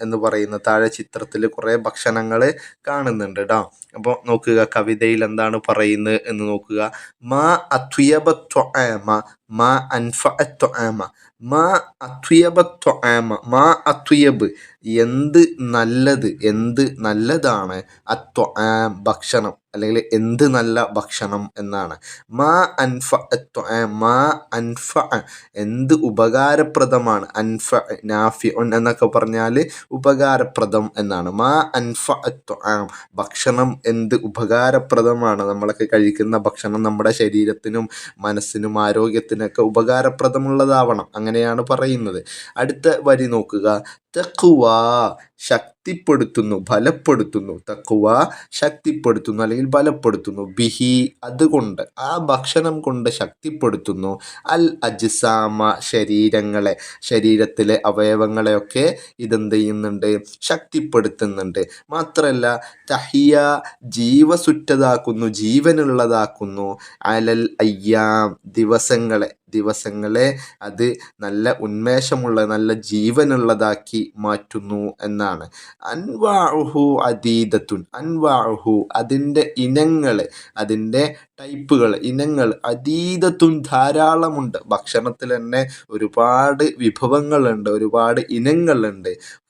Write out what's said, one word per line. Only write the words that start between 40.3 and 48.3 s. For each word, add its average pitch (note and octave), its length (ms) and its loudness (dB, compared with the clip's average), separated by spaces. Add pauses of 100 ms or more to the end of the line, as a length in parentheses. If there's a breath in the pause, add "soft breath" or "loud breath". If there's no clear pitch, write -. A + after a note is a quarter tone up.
അങ്ങനെയാണ് A#2 500 -2
പറയുന്നത്. B2+ 600 -2 (320 loud breath)
അടുത്ത C3+ 460 0
വരി C3 220 4
നോക്കുക, G#2 580 0 (300 loud breath)
"തഖ്വ", E3+ 560 4 (720 loud breath)
ശക്തിപ്പെടുത്തുന്നു, A#2 1160 -2
ബലപ്പെടുത്തുന്നു, G#2+ 1040 0
തഖ്വ A2 640 2 (240 loud breath)